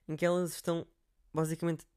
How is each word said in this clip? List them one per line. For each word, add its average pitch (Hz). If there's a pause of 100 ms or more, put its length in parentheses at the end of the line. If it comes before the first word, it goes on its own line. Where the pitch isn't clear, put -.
em 156
que 160
elas 175
estão 170 (460)
basicamente 160 (100)